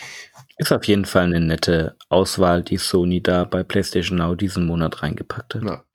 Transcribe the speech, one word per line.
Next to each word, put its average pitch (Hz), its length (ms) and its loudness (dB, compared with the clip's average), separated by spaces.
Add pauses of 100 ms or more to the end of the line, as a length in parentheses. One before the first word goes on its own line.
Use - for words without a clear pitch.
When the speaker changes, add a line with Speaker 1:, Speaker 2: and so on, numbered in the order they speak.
(560)
Speaker 1:
Ist - 160 0
auf 131 120 0
jeden 101 200 4
Fall 90 220 2
eine 85 160 2
nette 82 540 0 (120)
Auswahl, 87 540 2
die 92 160 -4
Sony 90 440 0
da 90 220 2
bei 90 180 -4
PlayStation 90 540 -2
Now 85 180 0
diesen 90 300 -2
Monat 82 380 -2
reingepackt - 540 -8
hat. 113 80 -6
Speaker 2:
Ja. 98 200 -8 (100)